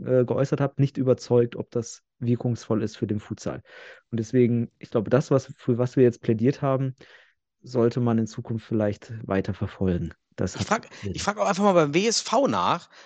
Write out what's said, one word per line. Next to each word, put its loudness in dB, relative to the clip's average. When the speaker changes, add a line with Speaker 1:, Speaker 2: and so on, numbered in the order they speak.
Speaker 1:
äh, 4
geäußert 0
hab, -4
nicht 0
überzeugt, 2
ob -8
das -8
wirkungsvoll -2
ist -6
für -4
den -4
Futsal. -10
Und -4
deswegen, 2
ich -20
glaube, -2
das, 2
was, 0
für -2
was -2
wir 6
jetzt 2
plädiert 0
haben, -2
sollte 0
man 2
in 0
Zukunft -10
vielleicht -2
weiter 0
verfolgen. -2
Das -4
Speaker 2:
Ich -8
Speaker 1:
hat -4
Speaker 2:
frag, -2
Speaker 1:
Sinn. -8
Speaker 2:
ich -8
frag -4
auch 0
einfach 0
mal 4
beim 4
W 2
S -2
V 0
nach, -2